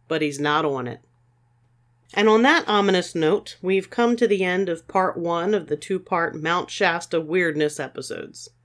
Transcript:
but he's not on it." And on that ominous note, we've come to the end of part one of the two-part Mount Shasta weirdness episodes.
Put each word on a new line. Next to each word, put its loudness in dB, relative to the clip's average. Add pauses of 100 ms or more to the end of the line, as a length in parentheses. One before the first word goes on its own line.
but -2
he's -2
not 2
on -2
it." -10 (1120)
And 4
on 6
that 4
ominous 2
note, 0
we've -2
come 2
to 2
the 2
end 0
of -8
part 0
one 0
of 0
the -4
two-part -4
Mount -2
Shasta -2
weirdness 0
episodes. -10 (160)